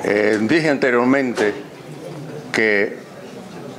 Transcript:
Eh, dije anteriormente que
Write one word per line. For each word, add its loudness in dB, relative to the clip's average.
Eh, 4
dije 4
anteriormente 2
que 2